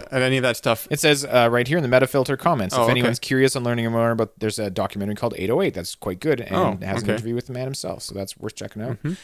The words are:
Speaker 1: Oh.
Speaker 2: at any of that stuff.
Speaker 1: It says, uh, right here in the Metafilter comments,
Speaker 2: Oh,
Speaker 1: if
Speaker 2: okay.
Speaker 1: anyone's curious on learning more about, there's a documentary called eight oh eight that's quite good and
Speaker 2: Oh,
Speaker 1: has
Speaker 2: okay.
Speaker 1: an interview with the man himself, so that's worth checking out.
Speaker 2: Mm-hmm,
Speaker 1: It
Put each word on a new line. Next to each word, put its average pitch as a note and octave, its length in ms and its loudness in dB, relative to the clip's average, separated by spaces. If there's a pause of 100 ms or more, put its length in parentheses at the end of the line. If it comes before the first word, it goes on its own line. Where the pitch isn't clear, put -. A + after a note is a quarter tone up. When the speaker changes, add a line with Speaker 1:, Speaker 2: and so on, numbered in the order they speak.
(120)
Speaker 1:
Oh. C3+ 40 -2
Speaker 2:
at B2+ 60 2
any C3 160 4
of B2 60 0
that B2 120 2
stuff. - 360 -2
Speaker 1:
It D3 80 -2
says, C#3+ 260 4
uh, A#2+ 260 6
right A#2+ 160 2
here D#3 120 2
in D3+ 40 0
the B2 60 0
Metafilter B2+ 480 4
comments, C3 380 0
Speaker 2:
Oh, B2 60 4
Speaker 1:
if - 20 6
Speaker 2:
okay. A2+ 80 6
Speaker 1:
anyone's B2 280 2
curious C3 360 2
on B2+ 80 -4
learning A#2 280 0
more A#2 200 2
about, A2+ 280 -2
there's A2 200 -2
a G#2 100 -2
documentary G2+ 460 -4
called A#2 220 -4
eight F#2+ 120 -2
oh D3+ 120 2
eight F3 120 0
that's F2+ 220 -8
quite F#2 240 -6
good C#3 220 0
and - 140 -6
Speaker 2:
Oh, C#3+ 300 0
Speaker 1:
has F#2+ 160 -4
Speaker 2:
okay. G#2 100 -2
Speaker 1:
an G#2+ 60 0
interview A2+ 180 -6
with A#2+ 120 -6
the C3 60 -12
man B2 120 -6
himself, - 380 -8
so - 100 -12
that's G2 240 -8
worth - 180 -10
checking G#2 280 -10
out. B2+ 140 -6
Speaker 2:
Mm-hmm, D3 120 -8
Speaker 1:
It F#3 140 -6